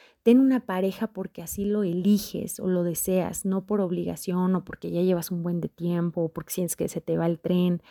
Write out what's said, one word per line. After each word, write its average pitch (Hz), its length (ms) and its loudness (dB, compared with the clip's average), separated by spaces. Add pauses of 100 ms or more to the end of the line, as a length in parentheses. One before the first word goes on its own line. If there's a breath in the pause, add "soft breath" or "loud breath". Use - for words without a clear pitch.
(240 soft breath)
ten 240 160 8
una 262 260 4
pareja 190 460 -2
porque 190 300 -10
así 196 240 -6
lo 208 180 0
eliges 180 800 0
o - 60 -2
lo 180 160 2
deseas, 175 600 -2
no 190 220 -2
por 208 160 0
obligación 180 720 -2
o 180 80 -2
porque - 260 -10
ya 170 120 0
llevas 180 300 0
un 175 120 -4
buen 175 160 -2
de 165 80 -6
tiempo 170 540 -2
o 165 100 0
porque - 220 -10
sientes 180 240 -4
que 170 100 -2
se - 140 -6
te 165 160 -2
va 165 80 0
el 170 160 0
tren. 180 500 2